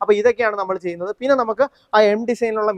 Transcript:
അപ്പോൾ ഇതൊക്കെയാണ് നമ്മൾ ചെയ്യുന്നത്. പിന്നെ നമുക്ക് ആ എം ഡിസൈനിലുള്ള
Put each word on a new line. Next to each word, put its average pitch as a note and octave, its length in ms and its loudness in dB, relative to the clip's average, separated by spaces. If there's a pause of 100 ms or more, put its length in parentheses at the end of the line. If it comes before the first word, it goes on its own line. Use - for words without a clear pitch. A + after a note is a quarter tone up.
അപ്പോൾ G#3 200 4
ഇതൊക്കെയാണ് A3 420 0
നമ്മൾ F#3+ 240 -4
ചെയ്യുന്നത്. F3 340 -6
പിന്നെ C4+ 220 2
നമുക്ക് A3 240 0 (300)
ആ G#3+ 40 6 (140)
എം A3+ 160 -4
ഡിസൈനിലുള്ള A3 480 -2